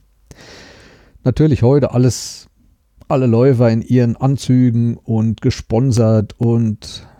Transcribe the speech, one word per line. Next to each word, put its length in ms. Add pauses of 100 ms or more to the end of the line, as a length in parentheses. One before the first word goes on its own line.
(1200)
Natürlich 400
heute 320
alles, 520 (600)
alle 180
Läufer 460
in 100
ihren 360
Anzügen 800
und 440
gesponsert 1000
und 680 (120)